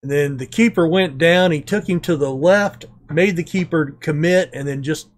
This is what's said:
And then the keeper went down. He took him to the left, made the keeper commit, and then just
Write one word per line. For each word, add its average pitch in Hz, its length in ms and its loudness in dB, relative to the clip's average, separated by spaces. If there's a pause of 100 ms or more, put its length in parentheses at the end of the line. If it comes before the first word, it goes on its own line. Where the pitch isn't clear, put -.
And 139 80 -10
then 143 280 -2
the 127 80 -8
keeper 220 420 2
went 170 300 0
down. 175 340 4
He 147 80 -2
took - 280 -4
him 175 120 0
to 170 160 -2
the 135 180 -2
left, 185 520 2 (220)
made 175 280 0
the 170 80 -4
keeper 165 560 -2
commit, 170 520 0
and 139 140 -8
then 139 160 -6
just 147 240 -6 (120)